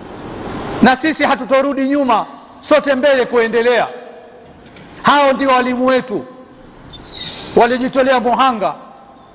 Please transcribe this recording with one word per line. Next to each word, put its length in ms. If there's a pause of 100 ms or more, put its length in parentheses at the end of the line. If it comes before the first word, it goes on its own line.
(800)
Na 140
sisi 280
hatutorudi 680
nyuma, 360 (340)
sote 360
mbele 300
kuendelea. 640 (1160)
Hao 300
ndio 160
walimu 360
wetu, 400 (1300)
walijitolea 640
muhanga. 540 (600)